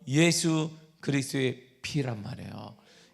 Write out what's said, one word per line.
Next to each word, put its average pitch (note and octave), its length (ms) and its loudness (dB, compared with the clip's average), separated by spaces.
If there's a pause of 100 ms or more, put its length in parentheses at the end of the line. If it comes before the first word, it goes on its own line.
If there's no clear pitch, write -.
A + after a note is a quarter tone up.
예수 D#3+ 640 4 (300)
그리스도의 C3+ 600 0 (200)
피란 B2+ 400 -4
말이에요. G#2 540 -12 (380)